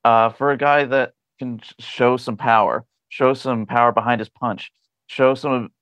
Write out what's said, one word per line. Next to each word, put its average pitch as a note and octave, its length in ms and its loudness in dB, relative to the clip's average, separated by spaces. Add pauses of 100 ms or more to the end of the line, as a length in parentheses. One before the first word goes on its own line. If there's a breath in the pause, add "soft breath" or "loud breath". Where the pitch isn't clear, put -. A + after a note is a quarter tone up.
uh, A2+ 260 4
for C#3+ 220 -2
a C#3 40 -2
guy C#3+ 300 0
that B2+ 260 -2 (260)
can A#2+ 220 -10
sh-, - 180 -20
show B2 380 0
some A#2+ 220 -8
power, G#2+ 480 0 (240)
show C3+ 240 2
some B2 320 -4
power A#2+ 260 2
behind A2+ 280 -2
his A#2 100 -10
punch, - 420 -8 (340)
show C3 280 2
some C3 360 -4 (120)